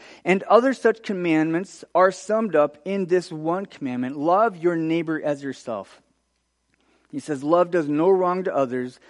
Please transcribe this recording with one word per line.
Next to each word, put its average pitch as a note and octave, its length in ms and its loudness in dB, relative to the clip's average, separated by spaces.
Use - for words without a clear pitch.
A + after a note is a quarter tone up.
and F#3+ 180 2
other A#3+ 320 4
such A3 300 0
commandments E3+ 800 -2
are F#3 160 6
summed G#3 460 -2
up D3 280 2
in G3 220 -4
this F3 240 0
one E3 360 -4
commandment, B2+ 520 -6
"Love F#3 380 2
your E3+ 180 0
neighbor D#3+ 480 -2
as D3 180 -4
yourself." B2 640 -10
He C#3+ 80 -8
says, C#3 240 -8
"Love E3+ 260 2
does E3+ 180 0
no D#3 220 2
wrong F#3 320 0
to F#3 120 -4
others, B2+ 440 -4